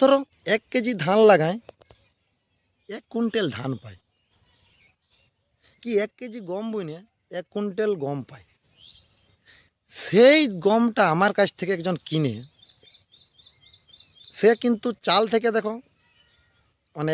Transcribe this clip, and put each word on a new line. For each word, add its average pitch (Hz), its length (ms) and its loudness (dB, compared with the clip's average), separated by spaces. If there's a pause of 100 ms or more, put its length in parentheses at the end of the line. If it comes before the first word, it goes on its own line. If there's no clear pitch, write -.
ধরো 269 160 6 (360)
এক 220 80 -2 (100)
কেজি 247 200 -2 (140)
ধান 196 140 2 (100)
লাগাই, 170 260 4 (1300)
এক 208 140 -14 (100)
কুইন্টাল 226 340 -2 (100)
ধান 127 140 -6 (120)
পাই, 101 120 -18 (1900)
কি 240 100 -8 (120)
এক 214 160 -8
কেজি 247 200 -14 (100)
গম 196 240 -8
বুনে 165 240 -8 (420)
এক 175 140 -10
কুইন্টাল 208 380 -4 (120)
গম 143 160 -4 (100)
পাই, 123 140 -20 (1500)
সেই 262 460 6 (240)
গমটা 226 380 2 (100)
আমার 196 240 2
কাছ 202 120 2 (100)
থেকে 180 180 -4
একজন 170 180 -4 (120)
কিনে, 147 280 -2 (2000)
সে 202 120 4 (140)
কিন্তু 240 240 -2 (200)
চাল 196 160 2 (100)
থেকে 233 240 0
দেখো, 214 160 -4 (1200)
মানে 156 180 -4